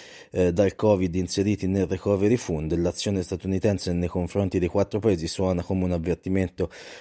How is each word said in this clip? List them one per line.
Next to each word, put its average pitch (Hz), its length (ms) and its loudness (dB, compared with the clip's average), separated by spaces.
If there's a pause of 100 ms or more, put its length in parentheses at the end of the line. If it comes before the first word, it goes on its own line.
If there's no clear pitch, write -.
(320)
eh, 90 200 2
dal 98 220 2
covid 95 400 2
inseriti 95 540 0
nel 95 180 2
recovery 101 480 2
fund. 80 420 -2
L'azione 90 460 -2
statunitense 95 720 -2
nei 87 160 0
confronti 92 500 -2
dei 87 80 0
quattro 101 320 0
paesi 92 300 0
suona 92 340 0
come 92 220 -2
un 90 80 0
avvertimento 90 760 -2 (320)